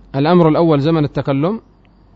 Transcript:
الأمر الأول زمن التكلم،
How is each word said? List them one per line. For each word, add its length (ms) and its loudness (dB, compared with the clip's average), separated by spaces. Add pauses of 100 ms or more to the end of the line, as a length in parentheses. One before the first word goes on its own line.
(160)
الأمر 340 2
الأول 300 2
زمن 240 0
التكلم، 580 -4 (540)